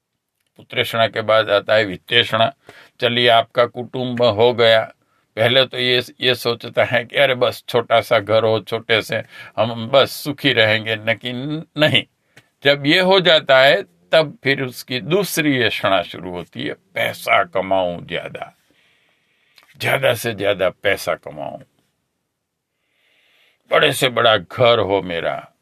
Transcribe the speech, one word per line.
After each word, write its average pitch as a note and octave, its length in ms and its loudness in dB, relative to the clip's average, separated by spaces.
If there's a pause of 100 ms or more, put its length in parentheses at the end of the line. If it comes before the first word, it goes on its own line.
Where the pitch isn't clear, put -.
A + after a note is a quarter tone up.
(580)
पुत्रेषणा A2+ 500 -2
के A2+ 140 -6
बाद A2 280 2
आता G2+ 260 2
है A2 100 2
वित्तेषणा। A2 680 0 (460)
चलिए A#2+ 280 0
आपका A#2 380 4
कुटुंब B2 580 -6
हो A#2 300 4
गया, A2+ 400 2 (420)
पहले A#2+ 300 2
तो B2+ 120 -10
ये, B2 240 0 (200)
ये B2 140 0
सोचता A#2 480 -4
है A#2+ 220 -2
कि A2+ 100 -14
अरे C3+ 200 2
बस B2 340 -2
छोटा A#2 320 0
सा A2+ 180 0
घर G#2+ 240 0
हो, A2 160 2
छोटे A2 420 -2
से A2+ 220 -6 (340)
हम A2+ 300 -4
बस B2+ 240 2
सुखी C#3 420 -4
रहेंगे, A2 420 0
लेकिन B2 720 -8 (120)
नहीं। B2+ 260 0 (600)
जब C#3+ 220 2
ये D#3+ 140 4
हो F#3 200 4
जाता D#3 400 4
है D#3 240 4 (280)
तब D#3+ 320 2
फिर C#3 180 -2
उसकी B2+ 400 -8
दूसरी D3+ 600 -2
ऐषणा G2 400 0
शुरू F2 300 -12
होती F2 320 -12
है, A2+ 100 -8
पैसा A#2 680 -4
कमाऊं F#2 640 -4
ज्यादा, E2 520 -12 (1200)
ज्यादा B2+ 340 0
से A#2 200 -6
ज्यादा F#2+ 360 -2
पैसा F#2 460 -4
कमाऊं, D2 440 -14 (2000)
बड़े D3+ 220 4
से C3+ 160 0
बड़ा A2+ 280 4
घर A#2 420 2
हो G2 220 0
मेरा, E2 500 -6 (100)